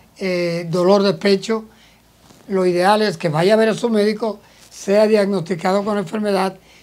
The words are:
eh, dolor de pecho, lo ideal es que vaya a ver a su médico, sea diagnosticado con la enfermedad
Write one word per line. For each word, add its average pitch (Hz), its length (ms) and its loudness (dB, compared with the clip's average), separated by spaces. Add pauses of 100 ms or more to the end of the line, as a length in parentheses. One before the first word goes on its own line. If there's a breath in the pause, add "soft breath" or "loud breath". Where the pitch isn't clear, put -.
(180 soft breath)
eh, 175 500 -4
dolor 180 360 4
de 196 100 2
pecho, 202 520 -2 (840 soft breath)
lo 190 180 0
ideal 185 360 2
es 196 160 -2
que 175 100 -4
vaya 170 260 2
a - 20 4
ver 220 120 2
a 202 60 0
su 240 140 -4
médico, 214 520 -2 (280 loud breath)
sea 208 380 2
diagnosticado 196 760 0
con 208 100 -2
la 208 60 -2
enfermedad 196 560 -2 (260 soft breath)